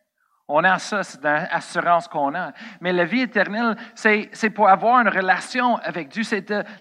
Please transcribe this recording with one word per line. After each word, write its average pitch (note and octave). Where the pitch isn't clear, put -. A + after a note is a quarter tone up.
On D3
a F#3
ça, G3
c'est -
l'assurance D#3+
qu'on C#3+
a. E3+
Mais F3+
la F3
vie A3+
éternelle, G#3+
c'est, G#3+
c'est A3
pour G#3
avoir A3
une A3+
relation F#3+
avec E3
Dieu, A#3
c'est G#3
de, G#3